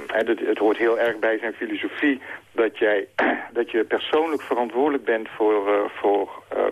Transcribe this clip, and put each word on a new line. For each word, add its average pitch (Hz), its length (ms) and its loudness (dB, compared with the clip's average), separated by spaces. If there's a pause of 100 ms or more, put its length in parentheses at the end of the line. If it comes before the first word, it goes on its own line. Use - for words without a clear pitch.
(140)
en 110 120 2
het, 113 140 0
het - 180 0
hoort 107 180 4
heel 117 220 2
erg 117 200 0
bij 110 200 0
zijn 113 160 -4
filosofie 113 680 -2 (320)
dat 110 260 0
jij, 104 280 2 (100)
<clears throat> - 420 -2
dat 117 120 -2
je 110 140 0
persoonlijk 156 580 0
verantwoordelijk 120 640 0
bent 110 320 -2
voor, 107 320 2
eh, 104 60 4 (260)
voor, 101 480 0
eh, - 100 -4 (140)